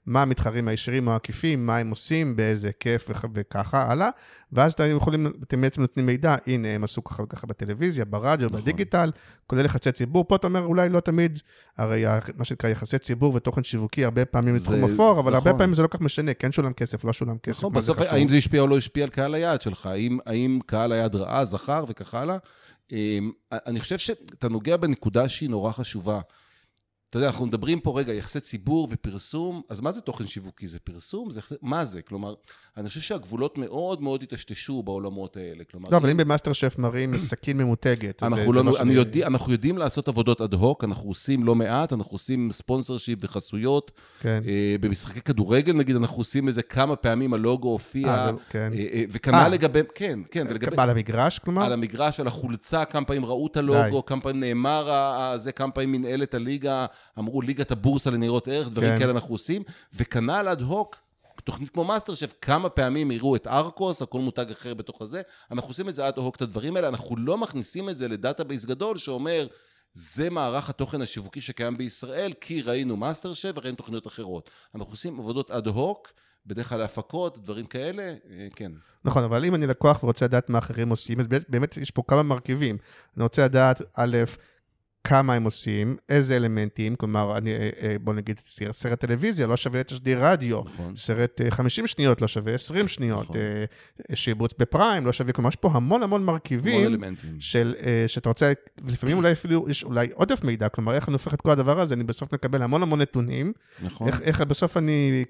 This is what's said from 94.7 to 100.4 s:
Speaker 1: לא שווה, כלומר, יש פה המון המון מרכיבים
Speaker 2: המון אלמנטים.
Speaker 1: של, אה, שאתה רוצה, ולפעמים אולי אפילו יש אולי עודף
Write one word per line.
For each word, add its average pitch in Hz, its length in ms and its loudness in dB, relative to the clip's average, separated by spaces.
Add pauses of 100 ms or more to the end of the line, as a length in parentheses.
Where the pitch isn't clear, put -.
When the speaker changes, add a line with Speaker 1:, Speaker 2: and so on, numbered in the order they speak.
Speaker 1:
לא 123 60 4
שווה, 123 220 0
כלומר, 120 160 2
יש - 60 0
פה - 180 2
המון 147 300 4
המון 202 220 2
מרכיבים 165 540 0
Speaker 2:
המון 196 140 6
אלמנטים. 101 460 -6
Speaker 1:
של, 117 360 0 (100)
אה, 117 220 4
שאתה 120 220 -2
רוצה, 143 240 4 (280)
ולפעמים 131 360 0
אולי 175 140 6
אפילו 165 380 2
יש 143 140 -2
אולי 120 300 0
עודף - 300 0